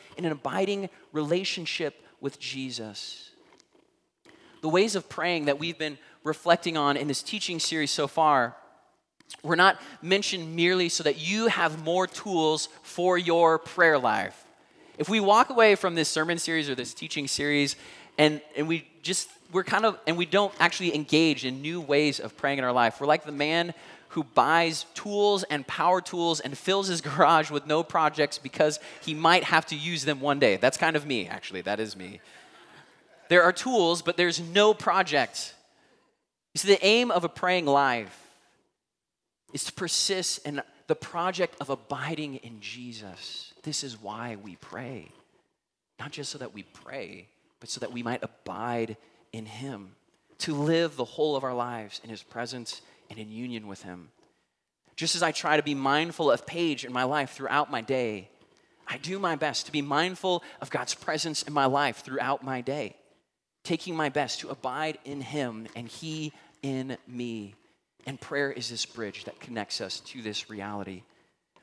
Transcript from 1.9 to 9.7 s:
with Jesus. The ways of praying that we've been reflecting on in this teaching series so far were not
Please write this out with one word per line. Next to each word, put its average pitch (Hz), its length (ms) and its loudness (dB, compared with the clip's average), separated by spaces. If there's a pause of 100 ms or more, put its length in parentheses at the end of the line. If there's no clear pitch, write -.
with 139 200 -6
Jesus. 120 920 -10 (1300)
The 156 80 -2
ways 202 260 4
of - 140 -6
praying 170 360 -2
that 143 120 2
we've 165 200 -6
been 151 200 -6 (260)
reflecting 165 540 2
on 143 180 4
in 139 120 -2
this 139 160 -2
teaching 180 360 -6
series 156 320 0
so 147 160 0
far 139 480 4 (840)
were 160 140 -2
not 185 260 6 (200)